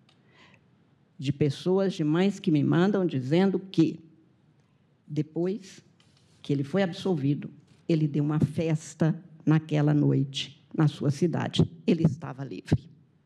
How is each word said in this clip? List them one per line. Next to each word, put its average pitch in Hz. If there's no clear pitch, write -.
de 139
pessoas, 180
de 160
mães 185
que -
me 147
mandam 180
dizendo 165
que, -
depois 165
que -
ele 139
foi 180
absolvido, 165
ele 156
deu 147
uma 151
festa 160
naquela 151
noite 139
na 156
sua 143
cidade. 135
Ele 165
estava 139
livre. -